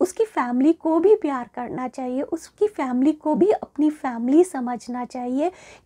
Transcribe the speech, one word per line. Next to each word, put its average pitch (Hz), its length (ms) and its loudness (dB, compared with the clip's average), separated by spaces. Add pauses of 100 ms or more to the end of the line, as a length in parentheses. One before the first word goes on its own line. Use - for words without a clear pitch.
उसकी 440 240 0
फैमिली 262 480 0
को 320 280 0
भी 415 160 6
प्यार 269 380 -4
करना 247 340 -8
चाहिए, 254 340 -6
उसकी - 460 -4
फैमिली 269 440 0
को 302 220 -2
भी 381 160 2
अपनी 302 400 0
फैमिली 262 540 2
समझना 247 600 -8
चाहिए 254 480 -4 (340)